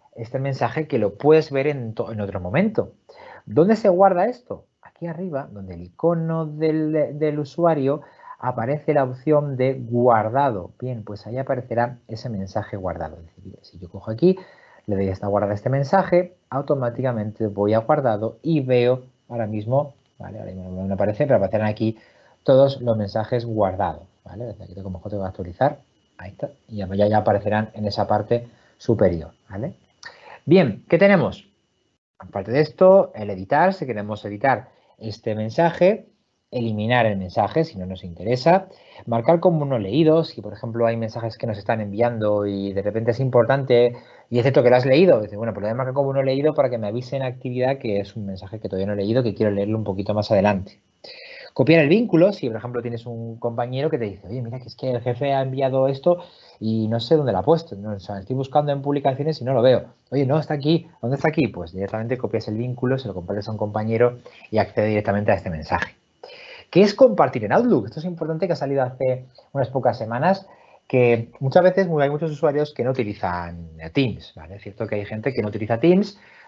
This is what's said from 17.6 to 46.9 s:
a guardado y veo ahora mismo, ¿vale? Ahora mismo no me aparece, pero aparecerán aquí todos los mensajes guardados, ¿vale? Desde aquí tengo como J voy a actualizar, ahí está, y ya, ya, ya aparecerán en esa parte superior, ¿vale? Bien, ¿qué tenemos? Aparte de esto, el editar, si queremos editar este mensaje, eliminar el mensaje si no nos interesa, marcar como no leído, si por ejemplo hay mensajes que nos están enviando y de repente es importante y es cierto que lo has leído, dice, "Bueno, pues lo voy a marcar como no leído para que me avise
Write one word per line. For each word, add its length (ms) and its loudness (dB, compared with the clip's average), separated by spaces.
a 60 4
guardado 640 0
y 160 0
veo 440 2
ahora 180 -6
mismo, 480 -2
¿vale? 200 -14
Ahora 120 -12
mismo 180 -14
no 180 -6
me 60 -2
aparece, 320 0
pero 120 4
aparecerán 300 0
aquí 300 -2
todos 380 4
los 160 0
mensajes 480 -4
guardados, 580 -2
¿vale? 220 -14
Desde 200 -14
aquí 100 -20
tengo 100 -14
como 140 -10
J 160 -10
voy 100 -6
a 40 -6
actualizar, 500 -2
ahí 140 -18
está, 180 -10
y 100 -12
ya, 160 -6
ya, 140 4
ya 100 4
aparecerán 560 0
en 120 -8
esa 200 -2
parte 420 -2
superior, 540 0
¿vale? 240 -8
Bien, 420 4
¿qué 120 4
tenemos? 500 4
Aparte 320 -8
de 100 2
esto, 540 6
el 160 -8
editar, 420 2
si 140 -8
queremos 380 -6
editar 440 -2
este 340 -6
mensaje, 720 2
eliminar 540 0
el 120 0
mensaje 480 0
si 120 -14
no 80 -10
nos 200 -10
interesa, 640 0
marcar 340 2
como 240 2
no 120 0
leído, 460 2
si 180 -10
por 120 -12
ejemplo 320 -2
hay 100 0
mensajes 420 -6
que 100 -6
nos 100 -4
están 240 -2
enviando 640 0
y 260 -2
de 100 -2
repente 300 0
es 80 -4
importante 800 4
y 80 0
es 60 2
cierto 200 4
que 60 6
lo 80 8
has 80 2
leído, 340 6
dice, 160 -6
"Bueno, 180 -6
pues 100 -8
lo 40 -4
voy 60 -2
a 20 -4
marcar 180 -4
como 200 -2
no 100 0
leído 300 0
para 160 2
que 80 -4
me 100 -6
avise 300 -6